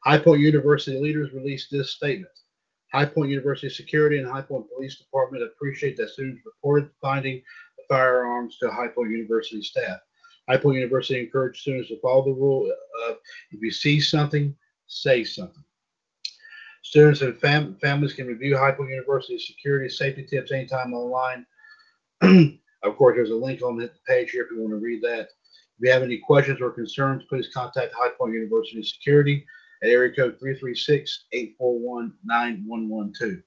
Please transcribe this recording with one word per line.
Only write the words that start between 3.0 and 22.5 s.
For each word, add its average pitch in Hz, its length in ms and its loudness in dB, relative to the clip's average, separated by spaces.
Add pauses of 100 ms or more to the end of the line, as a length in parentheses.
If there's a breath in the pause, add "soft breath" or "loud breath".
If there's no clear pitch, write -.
Point 143 240 -2
University 139 400 -4
security 147 480 0
and 131 100 -6
High 135 140 -8
Point - 320 -8
Police 135 240 -10
Department 131 440 -4
appreciate 139 540 -6
that 110 140 -6
students 131 360 -12
reported 143 440 0 (100)
finding 135 420 -4 (340 loud breath)
the - 120 -20
firearms 123 720 2
to 120 120 -2
High 117 180 -6
Point 113 220 -4
University 110 520 -4
staff. 104 360 -8 (500 soft breath)
High 131 100 4
Point 139 180 2
University 127 440 -2
encouraged 127 420 -4
students 131 260 -6
to 113 120 -10
follow 131 240 4
the 135 80 0
rule 131 380 0 (380)
of, 113 80 -6 (340 loud breath)
if 104 120 -12
you 110 80 -2
see 147 280 0
something, 147 560 0 (320)
say 123 380 2
something." - 400 -14 (1160 loud breath)
Students 147 400 6
and 127 180 -4
fam-, 147 400 0
families 143 320 0
can 131 140 -10
review 131 320 -2
High 135 140 2
Point 135 180 -6
University's 131 560 -4
security 139 420 -4
safety 139 340 -4
tips 135 300 -4
anytime 127 400 -4
online. 127 540 -4 (760 soft breath)
<clears throat> 175 400 8 (240)